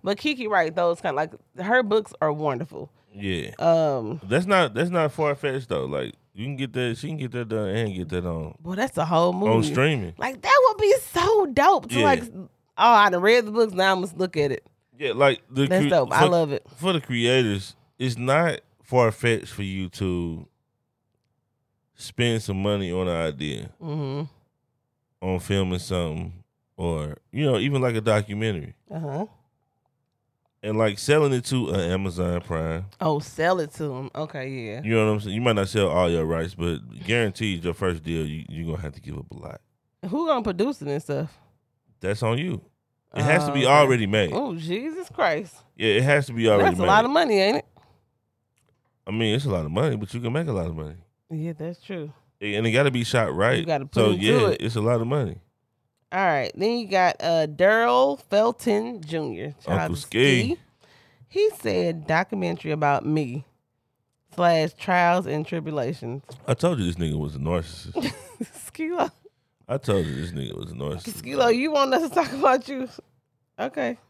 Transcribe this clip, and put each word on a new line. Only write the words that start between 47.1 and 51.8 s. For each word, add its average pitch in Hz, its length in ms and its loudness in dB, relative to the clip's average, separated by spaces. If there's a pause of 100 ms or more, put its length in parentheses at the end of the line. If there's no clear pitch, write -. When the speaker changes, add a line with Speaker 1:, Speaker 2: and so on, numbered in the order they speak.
Speaker 1:
money, 294 260 4
ain't 202 200 2
it? - 80 -8 (1400)
Speaker 2:
I 95 60 -10
mean, 110 220 0
it's 139 100 -2
a 123 60 -2
lot 85 160 -2
of 76 40 -6
money, 123 260 0
but 104 180 -8
you 120 60 -6
can 117 120 -4
make 160 160 -2
a 127 40 -4
lot 90 140 -2
of 82 80 -6
money. 78 220 -10 (340)
Speaker 1:
Yeah, 160 220 -6
that's 160 300 -12